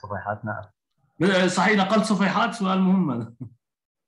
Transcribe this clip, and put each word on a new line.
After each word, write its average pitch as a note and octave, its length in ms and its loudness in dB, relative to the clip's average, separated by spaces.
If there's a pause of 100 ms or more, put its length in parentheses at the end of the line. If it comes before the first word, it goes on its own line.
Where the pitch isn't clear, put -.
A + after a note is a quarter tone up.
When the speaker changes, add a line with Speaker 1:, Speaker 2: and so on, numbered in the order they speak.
Speaker 1:
الصفيحات، G2+ 400 -8
نعم. G#2 180 -8 (580)
Speaker 2:
ب-، F#3 260 2
صحيح، G3 320 2
نقلت G3 260 2
صفيحات، G3+ 500 0
سؤال F#3+ 260 -2
مهم F#3 300 2
هذا. A#2 240 -6 (720)